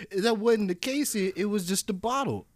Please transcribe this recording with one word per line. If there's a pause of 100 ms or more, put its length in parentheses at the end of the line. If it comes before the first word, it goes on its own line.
(160)
that
wasn't
the
case
here.
It
was
just
the
bottle. (100)